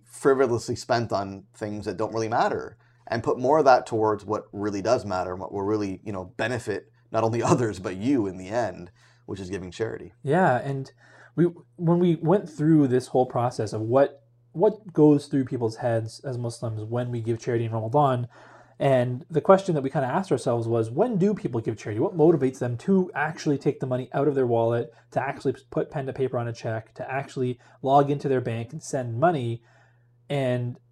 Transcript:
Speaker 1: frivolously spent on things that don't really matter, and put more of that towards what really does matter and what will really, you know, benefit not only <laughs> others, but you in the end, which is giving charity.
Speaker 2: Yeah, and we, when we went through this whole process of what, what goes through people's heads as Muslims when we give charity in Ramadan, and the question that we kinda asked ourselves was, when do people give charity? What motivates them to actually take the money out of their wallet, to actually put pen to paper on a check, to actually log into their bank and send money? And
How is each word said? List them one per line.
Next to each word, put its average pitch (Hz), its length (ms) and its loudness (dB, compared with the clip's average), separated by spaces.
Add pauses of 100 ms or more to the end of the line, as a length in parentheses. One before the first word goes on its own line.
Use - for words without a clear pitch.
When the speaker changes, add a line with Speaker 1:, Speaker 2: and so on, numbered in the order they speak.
Speaker 1:
frivolously 123 680 2
spent 117 360 -2
on 98 320 -4 (100)
things 104 320 -8
that 98 120 -6
don't 107 160 -4
really 113 160 -2
matter, 123 480 -2 (280)
and - 160 -4
put 139 160 0
more 127 220 2
of 143 60 4
that 127 200 6
towards 107 400 0
what 104 280 -4
really 101 280 -4
does 110 240 2
matter 92 280 -4
and 92 80 -10
what 85 100 -12
will 98 100 -6
really, 101 420 -2
you 107 80 -10
know, 92 120 -8 (140)
benefit 113 520 -6 (220)
not 113 120 0
only 113 200 0
<laughs> 131 80 4
others, 113 280 0
but 92 180 -8
you 117 280 0
in 92 120 -6
the 92 100 -14
end, 92 420 -4 (380)
which 101 120 -10
is 92 120 -10
giving 92 180 -8
charity. 113 440 -8 (100)
Speaker 2:
Yeah, 151 400 2
and 135 280 -8 (440)
we, 165 100 4 (300)
when 175 240 2
we 175 160 4
went 175 340 2
through 151 380 4
this 123 200 2
whole 127 200 2
process 120 460 -4
of 110 80 -4
what, 127 420 2 (300)
what 208 400 0
goes 147 340 6
through 135 180 0
people's 120 320 -4
heads 113 460 -2
as 131 140 -6
Muslims 117 480 -6
when 120 260 -4
we 120 100 -4
give 113 180 -2
charity 120 260 -2
in 110 60 -4
Ramadan, 120 560 0 (520)
and 127 500 2
the 151 120 0
question 185 340 4
that 139 80 0
we 135 60 -2
kinda 135 180 -2
asked 170 240 -2
ourselves 120 360 0
was, 113 220 0
when 202 280 0
do 196 160 2
people 120 280 -4
give 113 160 -4
charity? 107 220 -6
What 185 180 -2
motivates 135 420 4
them 123 200 -2
to 190 340 2
actually 147 440 -2
take 139 220 -2
the 139 60 -6
money 127 280 -4
out 143 140 2
of 147 80 2
their 131 120 2
wallet, 117 440 2 (200)
to 123 100 -2
actually 135 340 -4 (140)
put - 220 -4
pen 139 160 -6
to 123 60 -6
paper 131 240 -2
on 117 100 -4
a 117 60 -6
check, 110 420 -8
to - 160 -10
actually 131 480 -4 (220)
log 160 280 6
into 143 180 -2
their 131 140 2
bank 117 320 -6
and 156 80 -12
send 120 380 -6
money? 127 420 0 (680)
And 123 500 -2 (120)